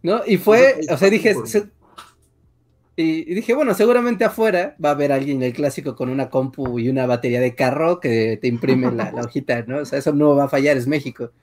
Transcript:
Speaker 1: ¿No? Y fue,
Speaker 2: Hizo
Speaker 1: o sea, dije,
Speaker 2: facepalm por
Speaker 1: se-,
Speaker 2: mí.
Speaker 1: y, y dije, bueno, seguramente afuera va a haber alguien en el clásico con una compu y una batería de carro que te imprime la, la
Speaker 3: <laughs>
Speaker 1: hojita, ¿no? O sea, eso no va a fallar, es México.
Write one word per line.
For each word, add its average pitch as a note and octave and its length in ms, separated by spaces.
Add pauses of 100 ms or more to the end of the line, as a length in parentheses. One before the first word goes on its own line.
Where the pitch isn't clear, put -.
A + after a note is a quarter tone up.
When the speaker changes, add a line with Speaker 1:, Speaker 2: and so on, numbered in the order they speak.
Speaker 1:
¿No? G#3 240
Y G#3 120
fue, B3 440
Speaker 2:
Hizo D#3+ 120
Speaker 1:
o C#3 40
sea, G3 120
dije, G#3+ 240
Speaker 2:
facepalm A#2+ 80
por A2 60
Speaker 1:
se-, G#3 160
Speaker 2:
mí. - 60 (1300)
Speaker 1:
y, D#3+ 360
y - 20
dije, A3+ 200
bueno, C4+ 200
seguramente A#3+ 500
afuera G#3+ 580
va D3 80
a - 20
haber C#3+ 200
alguien C#3 260
en B2+ 60
el B2+ 100
clásico C#3 420
con B2+ 140
una C3 180
compu C3 500
y A#2 100
una C3 180
batería B2 340
de B2 140
carro D3+ 460
que A2+ 400
te B2+ 80
imprime B2 440
la, G#2+ 200
la A#2+ 80
Speaker 3:
<laughs> A#2+ 40
Speaker 1:
hojita, A#2+ 420
¿no? B2+ 120
O D3+ 60
sea, C#3 140
eso D3 140
no D3 240
va C#3 80
a C3 40
fallar, C#3+ 280
es A#2+ 100
México. C3+ 440 (120)